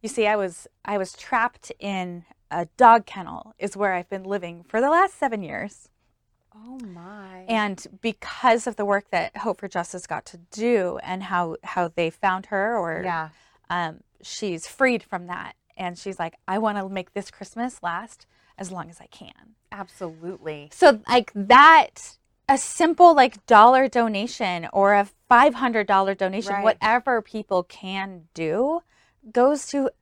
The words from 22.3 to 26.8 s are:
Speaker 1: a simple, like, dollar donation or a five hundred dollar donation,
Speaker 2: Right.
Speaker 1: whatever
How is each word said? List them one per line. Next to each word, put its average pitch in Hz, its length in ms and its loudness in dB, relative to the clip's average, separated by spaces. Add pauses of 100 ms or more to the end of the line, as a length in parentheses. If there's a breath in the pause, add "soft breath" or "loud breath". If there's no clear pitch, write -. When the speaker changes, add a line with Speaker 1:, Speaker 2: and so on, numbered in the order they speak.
Speaker 1:
a 277 80 4
simple, 339 580 4
like, 254 300 2
dollar 254 420 8
donation 208 880 -4
or 196 220 4
a 202 140 2 (200)
five 247 280 6
hundred 233 300 -2
dollar 196 280 0
donation, 190 400 -4
Speaker 2:
Right. 202 100 -6
Speaker 1:
whatever 226 560 0